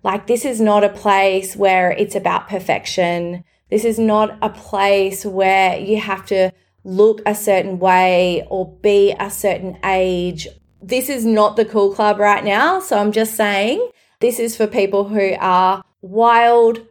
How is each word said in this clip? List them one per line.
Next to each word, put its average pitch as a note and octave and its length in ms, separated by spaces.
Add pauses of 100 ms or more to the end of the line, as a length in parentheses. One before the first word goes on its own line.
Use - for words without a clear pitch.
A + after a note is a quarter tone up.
like G3+ 240
this A#3 180
is A#3+ 160
not G#3 220
a G#3 60
place G3 640
where F#3 340
it's F#3+ 240
about F3+ 340
perfection. F3 960 (280)
This G#3+ 120
is A3+ 140
not G#3+ 460
a G#3+ 60
place G3 760
where F#3+ 500
you G#3 220
have G3+ 300
to F#3+ 240 (320)
look G#3 420
a G#3+ 80
certain F#3+ 460
way F#3 680
or F#3 240 (120)
be G3+ 360
a G3+ 120
certain F#3 520
age. F3+ 640 (360)
This B3+ 260
is B3 160
not G#3+ 300
the A3 100
cool G3+ 300
club G#3 240
right G#3 240
now. C4+ 360
So A#3 200
I'm G#3 120
just A3 220
saying A3 560 (300)
this A#3 200
is A#3 160
for A3 120
people G3+ 380
who G3+ 340
are F#3 420 (220)
wild, A#3 880